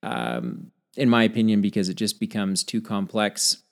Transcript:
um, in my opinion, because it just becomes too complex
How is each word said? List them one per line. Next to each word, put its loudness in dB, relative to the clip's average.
um, -6
in 4
my 6
opinion, 4
because 0
it -4
just -4
becomes -2
too -4
complex -2